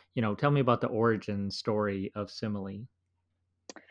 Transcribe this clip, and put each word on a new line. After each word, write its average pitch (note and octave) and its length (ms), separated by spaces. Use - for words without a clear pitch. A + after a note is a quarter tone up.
You B2+ 80
know, G#2 120
tell C#3+ 160
me C#3+ 100
about A#2+ 200
the A#2+ 80
origin G#2+ 640
story G#2 640
of G#2 160
Simile. G#2 560